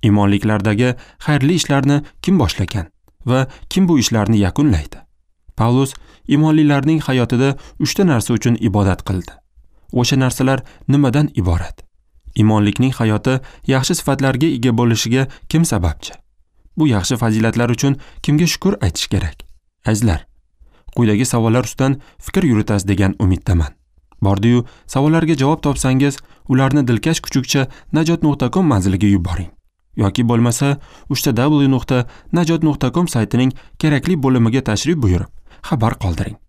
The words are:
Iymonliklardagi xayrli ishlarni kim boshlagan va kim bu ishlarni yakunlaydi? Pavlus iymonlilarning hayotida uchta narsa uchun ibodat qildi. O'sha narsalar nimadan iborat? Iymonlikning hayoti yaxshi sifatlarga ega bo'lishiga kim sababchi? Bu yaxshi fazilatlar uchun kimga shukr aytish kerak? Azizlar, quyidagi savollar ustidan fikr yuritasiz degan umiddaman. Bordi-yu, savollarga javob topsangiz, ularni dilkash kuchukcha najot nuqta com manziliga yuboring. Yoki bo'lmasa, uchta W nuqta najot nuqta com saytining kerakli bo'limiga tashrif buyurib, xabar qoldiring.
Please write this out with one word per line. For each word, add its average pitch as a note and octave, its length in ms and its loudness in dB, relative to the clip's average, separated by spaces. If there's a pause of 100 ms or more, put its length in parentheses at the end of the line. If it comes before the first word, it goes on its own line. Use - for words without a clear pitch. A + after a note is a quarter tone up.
Iymonliklardagi G#2 920 2 (240)
xayrli D3 360 0
ishlarni C#3+ 480 0 (200)
kim F#3+ 160 2
boshlagan F#2+ 480 -2 (400)
va B2+ 200 0 (240)
kim F#3 180 2
bu D#3+ 100 4
ishlarni A2 400 0
yakunlaydi? G2 600 0 (580)
Pavlus B2 380 0 (340)
iymonlilarning D3+ 720 2
hayotida C3 560 0 (220)
uchta F#3 280 0
narsa B2 280 0
uchun A#2 260 2
ibodat G2 480 0
qildi. F#2 240 -6 (600)
O'sha B2 260 0
narsalar C3 440 0 (260)
nimadan C#3+ 460 2
iborat? F2 520 -2 (500)
Iymonlikning G#2+ 560 2
hayoti A#2 460 0 (280)
yaxshi C3 280 0
sifatlarga C3+ 520 0
ega B2+ 300 0
bo'lishiga A#2+ 500 0 (220)
kim E3 160 2
sababchi? F2+ 480 -4 (640)
Bu D#3 120 2
yaxshi A2 280 0
fazilatlar A2+ 560 0
uchun C#3 240 0 (260)
kimga D3+ 240 2
shukr F#3+ 340 -2
aytish - 280 -4
kerak? - 360 -4 (400)
Azizlar, G#2+ 420 -2 (680)
quyidagi A2 280 2
savollar A#2 400 0
ustidan C3+ 320 -2 (220)
fikr - 260 -4
yuritasiz G#2 440 0
degan F#2+ 300 0
umiddaman. F2 540 0 (500)
Bordi-yu, G#2+ 420 2 (220)
savollarga D#3 500 0
javob C#3 260 0
topsangiz, C#3 560 0 (300)
ularni C3+ 400 2
dilkash B2 320 0
kuchukcha C3+ 460 -2 (260)
najot E3 300 0
nuqta C#3+ 280 0
com F#3 160 0
manziliga G2 420 2
yuboring. F2 420 0 (460)
Yoki A2 320 0
bo'lmasa, A#2+ 480 2 (320)
uchta C3+ 280 -2
W C#3 320 2
nuqta B2+ 360 0 (280)
najot E3 300 0
nuqta C#3+ 300 0
com E3+ 160 0
saytining A#2+ 440 0 (260)
kerakli D#3+ 380 0
bo'limiga B2+ 480 2
tashrif B2+ 320 -2
buyurib, F#2+ 340 0 (320)
xabar A2+ 400 -2
qoldiring. F2+ 340 -6 (120)